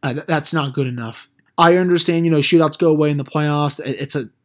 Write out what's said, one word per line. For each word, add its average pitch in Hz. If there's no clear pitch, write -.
uh, 127
th-, 147
that's 156
not 139
good 139
enough. 120
I 170
understand, 175
you 165
know, 151
shootouts 156
go 170
away 151
in 147
the 135
playoffs. 147
I-, -
it's -
a 120